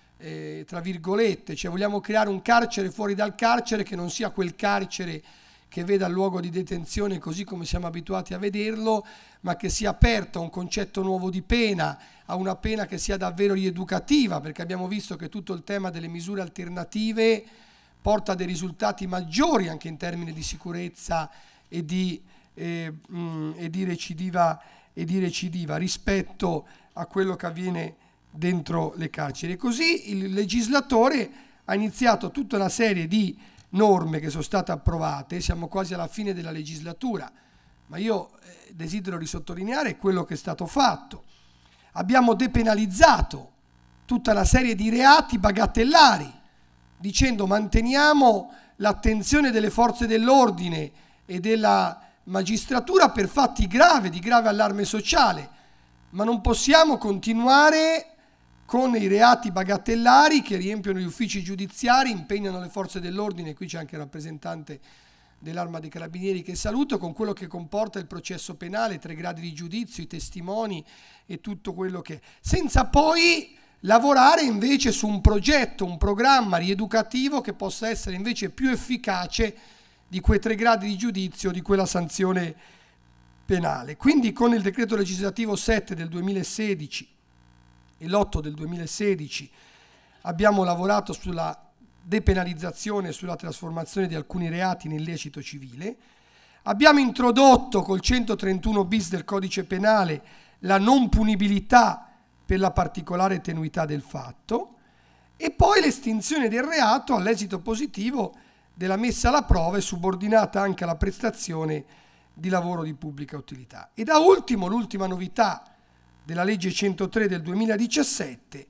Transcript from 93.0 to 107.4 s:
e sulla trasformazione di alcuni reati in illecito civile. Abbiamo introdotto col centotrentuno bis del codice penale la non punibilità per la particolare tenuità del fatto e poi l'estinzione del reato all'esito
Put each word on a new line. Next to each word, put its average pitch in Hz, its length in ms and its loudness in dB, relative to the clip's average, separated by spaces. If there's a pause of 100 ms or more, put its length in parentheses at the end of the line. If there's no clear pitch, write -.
e 151 40 -8
sulla 175 220 -10
trasformazione 165 720 -6
di 165 80 -6
alcuni 170 340 -6
reati 180 380 -4
in 156 60 -8
illecito 156 500 -8
civile. 143 540 -14 (640)
Abbiamo 285 380 6
introdotto 247 800 4
col 190 180 -2
centotrentuno 202 840 0
bis 185 240 -2
del 175 160 -6
codice 196 400 -4
penale 190 580 2 (380)
la 190 180 2
non 240 300 4
punibilità 208 1000 4 (380)
per 185 140 0
la 185 100 2
particolare 180 720 -2
tenuità 160 440 -4
del 147 160 -6
fatto 143 760 -8 (600)
e 320 140 -6
poi 392 300 4
l'estinzione 247 680 -2
del 233 140 0
reato 269 540 2
all'esito 190 420 -2